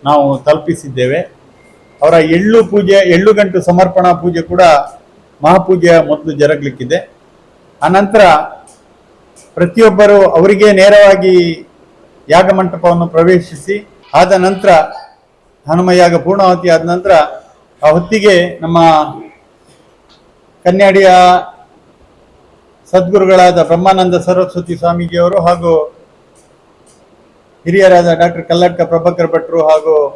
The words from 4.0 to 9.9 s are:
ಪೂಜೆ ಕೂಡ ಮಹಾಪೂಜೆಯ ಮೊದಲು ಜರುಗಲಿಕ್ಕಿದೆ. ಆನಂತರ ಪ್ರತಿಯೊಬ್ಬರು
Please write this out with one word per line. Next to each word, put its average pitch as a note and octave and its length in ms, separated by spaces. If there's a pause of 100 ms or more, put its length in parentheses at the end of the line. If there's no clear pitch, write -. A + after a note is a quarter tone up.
ಪೂಜೆ E3+ 300
ಕೂಡ F3+ 200 (800)
ಮಹಾಪೂಜೆಯ E3+ 580
ಮೊದಲು D3+ 320
ಜರುಗಲಿಕ್ಕಿದೆ. C#3+ 640 (840)
ಆನಂತರ G3 380 (1300)
ಪ್ರತಿಯೊಬ್ಬರು G3+ 640 (120)